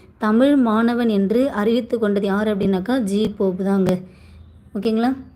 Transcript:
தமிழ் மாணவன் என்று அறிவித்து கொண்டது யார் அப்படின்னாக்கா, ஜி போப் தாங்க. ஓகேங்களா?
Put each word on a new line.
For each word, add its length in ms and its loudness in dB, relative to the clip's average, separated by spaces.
தமிழ் 380 4
மாணவன் 540 2
என்று 400 2
அறிவித்து 500 -2
கொண்டது 260 0
யார் 320 0
அப்படின்னாக்கா, 420 0
ஜி 380 -2
போப் 260 -2
தாங்க. 360 0
ஓகேங்களா? 400 -2